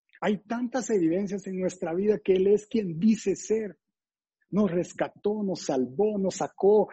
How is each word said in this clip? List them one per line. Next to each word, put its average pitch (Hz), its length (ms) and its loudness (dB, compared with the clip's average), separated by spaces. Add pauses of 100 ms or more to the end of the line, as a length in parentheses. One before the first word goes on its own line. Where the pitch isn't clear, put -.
(200)
Hay 196 180 -2
tantas 240 520 -6
evidencias 190 560 0
en 185 140 -6
nuestra 175 340 -4
vida 202 240 0
que - 140 0
Él 190 160 4
es 202 180 4
quien 185 320 -4
dice 202 380 2
ser. 214 420 -4 (720)
Nos 202 200 2
rescató, 180 720 -4
nos 185 200 -4
salvó, 143 560 0
nos 190 180 -2
sacó 190 560 2